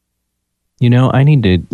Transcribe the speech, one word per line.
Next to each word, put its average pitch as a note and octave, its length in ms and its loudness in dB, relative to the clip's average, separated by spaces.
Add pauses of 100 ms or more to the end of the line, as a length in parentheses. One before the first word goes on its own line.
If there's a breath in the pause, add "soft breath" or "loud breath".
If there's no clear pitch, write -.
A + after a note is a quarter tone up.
(800)
You A#2+ 120 0
know, B2 200 2
I C3+ 140 0
need D3 200 2
to, F2+ 300 -2